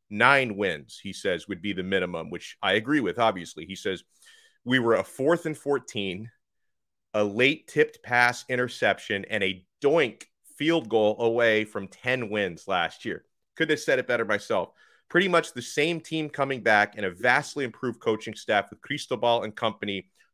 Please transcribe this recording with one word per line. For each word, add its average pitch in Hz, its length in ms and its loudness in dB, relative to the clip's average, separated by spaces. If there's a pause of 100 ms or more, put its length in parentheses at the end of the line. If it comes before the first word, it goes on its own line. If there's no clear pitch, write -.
"Nine 117 480 4
wins," 87 440 -4
he 98 120 -10
says, 90 340 -4
"would 90 140 -8
be 101 100 -4
the 90 120 -4
minimum," 90 480 -2
which - 300 -12
I 98 120 2
agree 123 260 0
with, 101 180 -2
obviously. 92 480 -2
He 92 100 -12
says, 95 280 -6 (640)
"We 127 140 2
were 117 160 4
a 95 80 0
fourth 165 420 0
and 156 120 -6
fourteen, 110 760 -6 (800)
a 107 100 2
late 123 440 0
tipped - 340 0
pass 120 460 2
interception, 113 800 -2
and 104 180 -2
a 95 220 -4 (160)
doink 139 420 2 (320)
field 156 320 0
goal 107 320 2
away 113 460 4
from 101 240 -10
ten 127 400 -4
wins 98 360 -4
last 87 380 -2
year." 101 220 -8 (300)
Couldn't 156 160 0
have 147 100 0
said 135 180 2
it 123 80 -4
better 117 160 0
myself. 101 480 -2 (380)
Pretty 185 180 4
much 165 240 2
the 123 100 -10
same 156 380 -2
team 156 300 -6
coming 135 340 -2
back 104 320 4
and 104 100 -4
a 92 60 0
vastly 123 540 0
improved 120 340 -6
coaching 110 360 -2
staff 101 340 0
with - 120 -18
Cristobal 117 640 0
and 107 120 -8
company. 104 540 -4 (240)